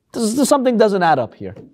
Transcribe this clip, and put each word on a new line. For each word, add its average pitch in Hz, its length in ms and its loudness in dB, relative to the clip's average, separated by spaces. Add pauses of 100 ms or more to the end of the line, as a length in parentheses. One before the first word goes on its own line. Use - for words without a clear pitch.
(120)
This, 220 220 -4
this, 269 160 0
something 254 260 2
doesn't 202 260 2
add 156 160 2
up 110 160 -6
here. 95 200 -14 (200)